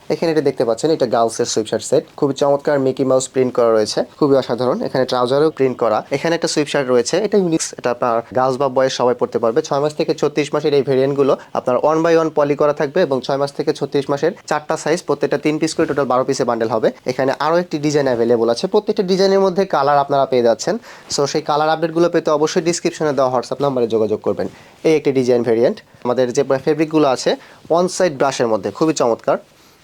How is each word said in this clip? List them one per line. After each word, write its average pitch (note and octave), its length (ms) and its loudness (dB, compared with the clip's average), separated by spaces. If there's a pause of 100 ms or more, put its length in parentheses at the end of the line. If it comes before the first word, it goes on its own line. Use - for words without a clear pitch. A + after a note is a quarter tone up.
(100)
এখানে E3 220 0
এটা D#3 80 2
দেখতে C#3 240 0
পাচ্ছেন, A2+ 260 0
এটা D3 160 2
গার্লসের A#2 400 0
সুইপ A2 200 -2
শার্ট A2 180 -4
সেট, D3+ 200 0 (120)
খুবই C#3 180 0
চমৎকার, C#3+ 460 0
মিকি C3 240 0
মাউস C3 240 2
প্রিন্ট B2+ 260 0
করা A#2 180 4
রয়েছে, G#2+ 320 0 (140)
খুবই C#3 180 4
অসাধারণ। B2+ 460 -2
এখানে C3 220 -2
ট্রাউজারও B2+ 460 0
প্রিন্ট C3 280 -2
করা। A2+ 320 0
এখানে E3 240 -2
একটা E3 140 -2
সুইপ D3+ 200 -2
শার্ট C#3+ 200 -2
রয়েছে, B2 280 2
এটা G3+ 220 0
ইউনিক, E3 220 0 (180)
এটা B2 120 -2
আপনার A#2 320 0 (140)
গার্লস C3 200 0
বা C#3 120 0
বয়েজ C3 240 2
সবাই B2 260 2
পড়তে A#2+ 200 -2
পারবে। A2+ 240 2
ছয় C#3+ 180 -2
মাস D3 140 -2
থেকে D#3 200 -2
ছত্রিশ D3 400 -2
মাসের D3+ 200 0
এই C#3 80 4
ভেরিয়েন্টগুলো C#3 540 2 (180)
আপনার B2 220 0
one D#3 280 2
by E3 180 4
one D#3+ 80 -2
পলি D3 260 0
করা D3 160 2
থাকবে D3+ 300 -2
এবং C3+ 180 0
ছয় C#3 160 -4
মাস C#3 160 -2
থেকে D#3 200 -4
ছত্রিশ C#3+ 380 -4
মাসের D3 220 0 (140)
চারটা D3+ 300 -4
সাইজ, D#3 260 -2
প্রত্যেকটা C#3+ 360 -2
তিন D#3 200 -2
পিস D#3+ 160 -4
করে, E3 120 0
টোটাল C#3+ 180 -2
বারো B2+ 200 0
পিসে C#3 200 -2
বান্ডেল A2+ 240 -2
হবে। B2 220 0 (160)
এখানে C3 320 0
আরও D#3 180 0
একটি F3 220 -2
ডিজাইন C#3+ 280 0
অ্যাভেলেবল A#2 420 2
আছে, A#2+ 180 -2
প্রত্যেকটা G#3 360 0
ডিজাইনের F#3+ 380 2
মধ্যে F#3+ 240 2
কালার D3 340 2
আপনারা C#3 280 2
পেয়ে B2+ 160 2
যাচ্ছেন। A#2 360 0 (320)
So, C#3+ 160 0
সেই D3 160 -4
কালার D3+ 260 0
আপডেটগুলো D#3+ 400 0
পেতে E3+ 220 0
অবশ্যই D#3 320 0
ডেসক্রিপশনে E3 500 -2
দেওয়া C3 200 0
WhatsApp B2+ 300 -4
নাম্বারে B2+ 240 0
যোগাযোগ G#2+ 340 0
করবেন। G2 280 -4 (360)
এই D#3+ 120 4
একটি D3 160 0
ডিজাইন B2 300 2
ভেরিয়েন্ট। A#2+ 380 0 (240)
আমাদের B2 280 0
যে C3+ 120 0 (200)
ফেব্রিকগুলো D#3 440 2
আছে, F3 280 0 (340)
ওয়ান F3 180 2
সাইড E3+ 280 -2
ব্রাশের C3+ 300 0
মধ্যে, G#2+ 240 -2
খুবই D#3 240 -2
চমৎকার। C3+ 420 0 (480)